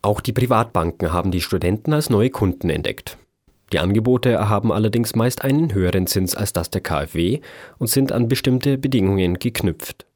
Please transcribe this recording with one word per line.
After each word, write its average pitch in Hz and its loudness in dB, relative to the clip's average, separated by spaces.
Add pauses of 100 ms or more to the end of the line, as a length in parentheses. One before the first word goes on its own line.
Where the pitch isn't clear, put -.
Auch 104 0
die 117 -4
Privatbanken 95 0
haben 87 0
die 87 0
Studenten 95 0
als 151 0
neue 117 2
Kunden 90 0
entdeckt. - -6 (560)
Die 80 2
Angebote 113 2
erhaben 107 0
allerdings 110 0
meist 113 0
einen 139 0
höheren 92 2
Zins 92 0
als - -4
das 85 -2
der 92 -4
K 73 -2
F - -10
W 92 0 (380)
und 120 -2
sind 135 2
an 120 0
bestimmte 131 0
Bedingungen 98 2
geknüpft. - -4 (100)